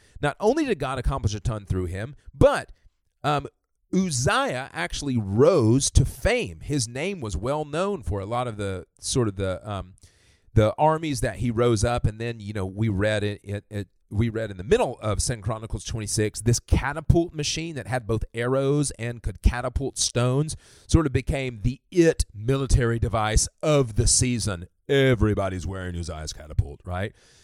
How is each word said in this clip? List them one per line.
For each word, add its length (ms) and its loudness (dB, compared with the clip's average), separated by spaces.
Not 200 0
only 240 4
did 140 -2
God 200 -4
accomplish 340 0
a 60 -6
ton 260 -6
through 200 -2
him, 300 -8
but, 400 4
um, 240 -2
Uzziah 800 0
actually 460 -4
rose 760 4
to 140 6
fame. 540 -2
His 280 -4
name 340 -6
was 140 -6
well 300 -4
known 380 -4
for 160 -4
a 60 -8
lot 220 -4
of 100 -10
the, 280 -6
sort 280 0
of 100 -4
the, 300 -4
um, 280 -10
the 240 6
armies 440 0
that 160 -2
he 120 -2
rose 340 2
up. 220 0
And 140 -2
then, 200 -8
you 140 -10
know, 120 -4
we 240 -2
read 340 0
it, 200 -4
it, 260 -8
it, 180 -8
we 180 0
read 220 -6
in 60 -14
the 60 -10
middle 380 0
of 200 0
Second 220 -4
Chronicles 420 -6
twenty-six, 560 -2
this 180 4
catapult 720 2
machine 420 -6
that 120 -10
had 180 -2
both 280 0
arrows 680 2
and 240 -8
could 180 -6
catapult 560 0
stones 600 0
sort 180 6
of 80 -2
became 480 -2
the 180 0
it 420 4
military 680 2
device 480 0
of 320 2
the 120 2
season. 600 0
Everybody's 800 2
wearing 300 -8
Uzziah's 380 -8
catapult, 500 -6
right? 300 -6